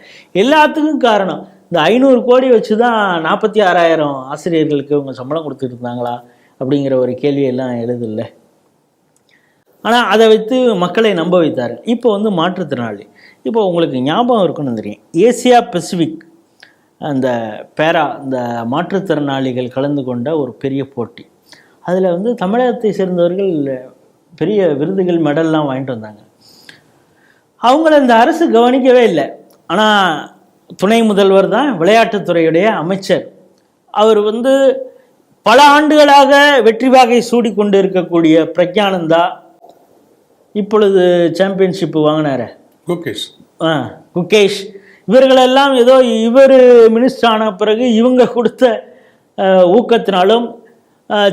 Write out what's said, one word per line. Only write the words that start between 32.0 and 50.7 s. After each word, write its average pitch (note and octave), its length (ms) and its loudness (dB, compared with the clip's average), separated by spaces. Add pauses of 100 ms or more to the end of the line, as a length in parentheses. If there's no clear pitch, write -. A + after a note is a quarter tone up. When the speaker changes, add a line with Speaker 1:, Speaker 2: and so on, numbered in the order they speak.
Speaker 1:
அமைச்சர். F#3 680 -4 (580)
அவர் G#3+ 300 2
வந்து B3 640 0 (600)
பல A#3+ 200 4
ஆண்டுகளாக C#4+ 960 4
வெற்றி A3+ 280 0
வாகை A#3+ 320 4
சூடி A#3 340 -2
கொண்டு G3+ 280 0
இருக்கக்கூடிய E3 760 0
பிரக்ஞானந்தா, F3 720 0 (1200)
இப்பொழுது G3 800 2
சாம்பியன்ஷிப் F#3 640 -2
வாங்கினாரே D3+ 500 -2 (380)
Speaker 2:
குகேஷ். D#3+ 500 -10 (260)
Speaker 1:
ஆ, D3 380 -4 (140)
குகேஷ், G3 500 0 (420)
இவர்களெல்லாம் C4 680 4
ஏதோ B3+ 240 4
இவர் A#3+ 520 4 (420)
மினிஸ்டர் B3+ 320 0
ஆன A3 300 0
பிறகு A3 400 0
இவங்க B3 340 2
கொடுத்த, A3+ 640 -2 (440)
ஆ, F#3+ 280 4
ஊக்கத்தினாலும், G#3+ 880 0 (560)